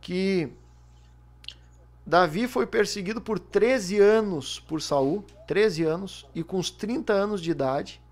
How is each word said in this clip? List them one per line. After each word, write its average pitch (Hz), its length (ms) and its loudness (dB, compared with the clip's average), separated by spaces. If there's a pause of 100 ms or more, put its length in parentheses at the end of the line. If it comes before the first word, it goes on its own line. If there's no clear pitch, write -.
que 180 520 -2 (1500)
Davi 175 400 2
foi 247 180 -2
perseguido 208 560 -2
por 214 200 -4
treze 208 580 0
anos 202 600 4
por 160 200 -6
Saul, 147 440 0 (240)
treze 175 340 2
anos, 170 500 -4
e 165 120 -8
com 190 140 -4
os 180 120 -4
trinta 233 420 -4
anos 202 300 0
de 165 80 -4
idade 139 500 -2 (120)